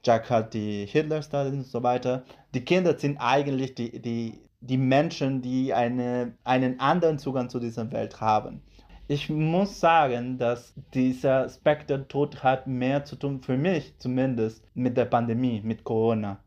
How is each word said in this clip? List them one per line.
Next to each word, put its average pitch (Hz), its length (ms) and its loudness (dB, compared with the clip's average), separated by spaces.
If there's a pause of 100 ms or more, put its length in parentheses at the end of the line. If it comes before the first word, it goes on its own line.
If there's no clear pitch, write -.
Jack 113 260 2
hat 113 240 0
die 104 320 -4
Hitler-Stalin 143 720 -2
und 131 80 -10
so 120 140 -6
weiter. 127 420 0 (300)
Die 120 120 -2
Kinder 175 320 2
sind 143 220 -2
eigentlich 135 560 0
die, 120 260 -8
die, 117 380 -6 (200)
die 127 180 -2
Menschen, 135 640 2
die 131 320 0
eine, 123 600 0 (100)
einen 127 380 2
anderen 160 380 2
Zugang 131 300 -4
zu 127 100 -4
dieser 117 340 -6
Welt 110 260 -6
haben. 107 420 0 (460)
Ich 143 220 -4
muss 165 520 0
sagen, 131 560 4
dass 120 360 -2 (200)
dieser 131 560 2
Spectre-Tod 147 920 -2
hat 131 220 2
mehr 131 380 0
zu 139 140 -14
tun, 139 240 -6
für 127 160 -2
mich 156 400 -2
zumindest, 127 680 -2 (100)
mit 123 220 -2
der 123 100 4
Pandemie, 117 560 0
mit 110 220 -4
Corona. 110 640 0